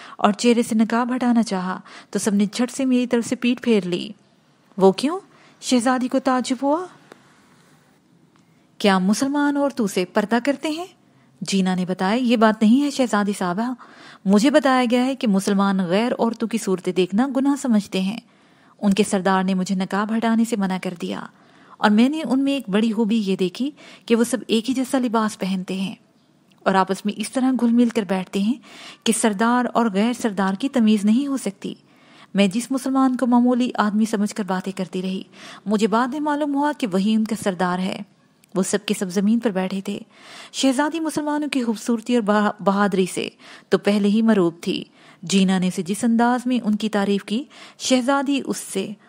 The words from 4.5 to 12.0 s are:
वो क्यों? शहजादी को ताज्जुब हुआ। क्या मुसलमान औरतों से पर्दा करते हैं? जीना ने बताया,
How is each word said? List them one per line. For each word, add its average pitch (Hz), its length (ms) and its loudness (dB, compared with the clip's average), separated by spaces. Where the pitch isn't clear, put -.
वो 190 140 8
क्यों? 311 280 -4
शहजादी 254 480 0
को 269 100 0
ताज्जुब 254 440 0
हुआ। 311 260 0
क्या 190 180 4
मुसलमान 277 580 0
औरतों 277 300 0
से 190 180 -2
पर्दा 214 360 0
करते 277 300 -4
हैं? 339 180 -8
जीना 185 320 0
ने 180 100 -2
बताया, 185 300 -2